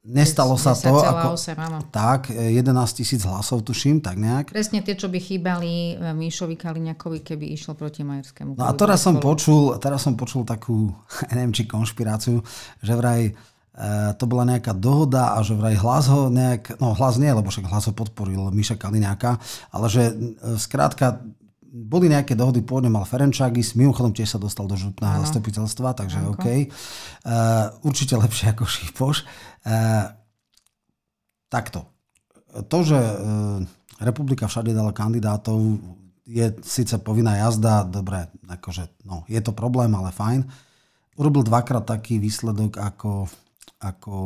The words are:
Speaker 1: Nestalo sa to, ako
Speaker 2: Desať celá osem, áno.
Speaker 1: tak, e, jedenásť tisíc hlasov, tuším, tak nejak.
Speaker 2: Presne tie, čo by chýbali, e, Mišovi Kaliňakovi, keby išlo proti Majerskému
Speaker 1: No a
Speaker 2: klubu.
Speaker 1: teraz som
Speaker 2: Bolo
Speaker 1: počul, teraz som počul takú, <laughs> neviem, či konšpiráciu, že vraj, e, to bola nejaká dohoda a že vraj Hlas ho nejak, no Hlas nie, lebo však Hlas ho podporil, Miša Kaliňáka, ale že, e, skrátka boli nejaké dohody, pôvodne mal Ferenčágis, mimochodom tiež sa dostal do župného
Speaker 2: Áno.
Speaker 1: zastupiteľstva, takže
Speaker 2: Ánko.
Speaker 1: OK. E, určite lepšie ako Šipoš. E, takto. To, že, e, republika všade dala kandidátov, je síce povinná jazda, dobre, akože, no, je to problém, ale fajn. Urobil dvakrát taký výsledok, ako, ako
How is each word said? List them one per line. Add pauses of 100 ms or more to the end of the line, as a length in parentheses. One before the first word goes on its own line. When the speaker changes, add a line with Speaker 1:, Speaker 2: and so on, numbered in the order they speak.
Speaker 1:
Nestalo
sa
to,
ako
Speaker 2:
Desať
celá
osem,
áno.
Speaker 1:
tak,
e,
jedenásť
tisíc
hlasov,
tuším,
tak
nejak.
Speaker 2:
Presne
tie,
čo
by
chýbali, (240)
e,
Mišovi
Kaliňakovi,
keby
išlo
proti
Majerskému
Speaker 1:
No
a
Speaker 2:
klubu.
Speaker 1:
teraz
som
Speaker 2:
Bolo
Speaker 1:
počul,
teraz
som
počul
takú, (160)
<laughs>
neviem,
či
konšpiráciu, (400)
že
vraj,
e, (840)
to
bola
nejaká
dohoda
a
že
vraj
Hlas
ho
nejak,
no
Hlas
nie,
lebo
však
Hlas
ho
podporil,
Miša
Kaliňáka, (320)
ale
že, (220)
e,
skrátka (420)
boli
nejaké
dohody,
pôvodne
mal
Ferenčágis,
mimochodom
tiež
sa
dostal
do
župného
Speaker 2:
Áno.
Speaker 1:
zastupiteľstva,
takže
Speaker 2:
Ánko.
Speaker 1:
OK.
E, (1160)
určite
lepšie
ako
Šipoš. (400)
E, (1700)
takto. (800)
To,
že,
e, (840)
republika
všade
dala
kandidátov, (440)
je (140)
síce
povinná
jazda,
dobre, (180)
akože, (180)
no,
je
to
problém,
ale
fajn. (680)
Urobil
dvakrát
taký
výsledok,
ako, (520)
ako (160)